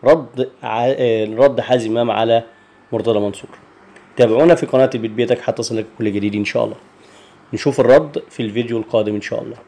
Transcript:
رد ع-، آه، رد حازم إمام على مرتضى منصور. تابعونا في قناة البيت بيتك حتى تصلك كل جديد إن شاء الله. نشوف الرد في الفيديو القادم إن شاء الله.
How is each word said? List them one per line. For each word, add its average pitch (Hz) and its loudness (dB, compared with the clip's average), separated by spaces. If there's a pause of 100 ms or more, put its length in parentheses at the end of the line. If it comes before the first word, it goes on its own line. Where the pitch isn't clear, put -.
رد 127 2 (140)
ع-، 117 -4
آه، 117 0
رد 120 2
حازم 117 -2
إمام 117 0
على 113 2 (480)
مرتضى 110 0
منصور. 101 -6 (680)
تابعونا 127 4
في - -4
قناة 131 2
البيت 113 -6
بيتك 120 0
حتى - -4
تصلك 110 -6 (120)
كل 104 -2
جديد 101 -2
إن 104 -2
شاء 120 -2
الله. 110 -10 (760)
نشوف 131 -2
الرد 135 4
في - -18
الفيديو 117 -4
القادم 107 -2
إن 104 -6
شاء 113 -8
الله. 113 -14 (100)